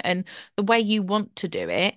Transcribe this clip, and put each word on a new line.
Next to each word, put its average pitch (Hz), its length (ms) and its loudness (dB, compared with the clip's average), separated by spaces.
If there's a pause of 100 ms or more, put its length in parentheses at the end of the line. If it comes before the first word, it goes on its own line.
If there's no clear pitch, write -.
and 180 180 0 (320)
the 208 80 0
way 233 160 4
you 214 220 2
want 196 340 -2
to 180 140 -6
do 92 180 -4
it 113 300 0